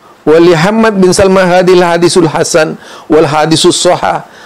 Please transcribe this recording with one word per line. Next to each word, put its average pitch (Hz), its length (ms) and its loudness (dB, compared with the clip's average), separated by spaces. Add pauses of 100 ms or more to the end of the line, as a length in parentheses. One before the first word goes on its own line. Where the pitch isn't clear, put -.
(220)
"Wa 156 160 2
li 170 160 4
Hammad 208 480 0
bin 185 80 2
Salma 190 400 0
hadil 180 320 2
hadisul 170 480 0
hasan 156 480 -2 (320)
wal 160 160 2
hadisus 156 480 0
sahah 170 480 -2 (240)